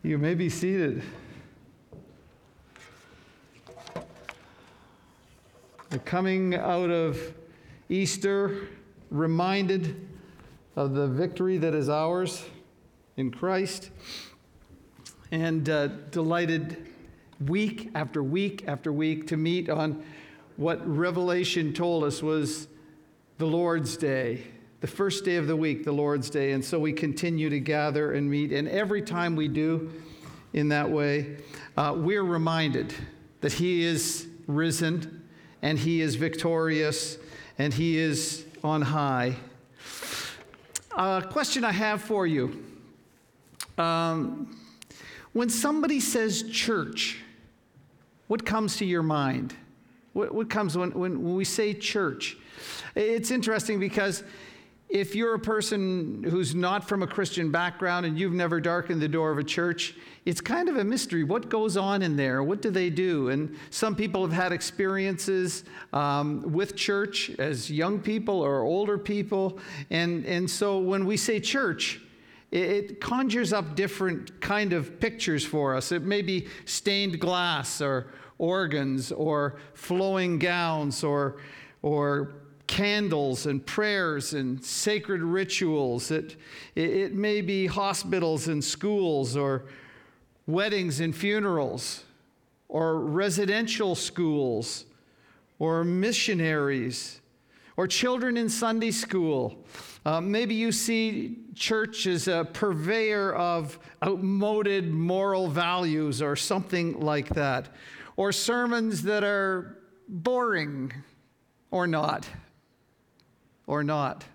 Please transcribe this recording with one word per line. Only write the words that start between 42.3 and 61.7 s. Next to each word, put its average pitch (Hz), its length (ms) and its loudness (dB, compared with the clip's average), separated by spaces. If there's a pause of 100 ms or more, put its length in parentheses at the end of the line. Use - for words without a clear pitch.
Um, 165 840 0 (720)
when 240 160 2
somebody 294 520 2
says 220 440 0
church, - 760 -2 (1120)
what 226 160 0
comes 214 320 0
to 208 80 -2
your 175 180 2
mind? 143 520 0 (580)
What, - 220 -2
what 226 160 -2
comes 202 260 0
when, 180 140 0
when, 180 340 -2
when 175 100 0
we 190 100 2
say 208 280 0
church? 185 640 -2 (580)
It's 226 360 2
interesting 220 500 2
because 196 420 0 (680)
if 202 280 0
you're 226 180 2
a 208 40 0
person 190 840 0
who's 160 320 2
not 180 340 0
from 202 140 2
a 170 60 -2
Christian 170 420 0
background 175 560 0
and 156 100 0
you've 180 160 0
never 175 280 2
darkened 170 420 0
the 156 60 2
door 156 240 2
of 147 60 0
a 147 40 0
church, 170 540 -2 (280)
it's 175 160 0
kind 339 280 0
of 294 80 2
a 208 80 2
mystery. 185 400 0
What 220 240 0
goes 220 280 2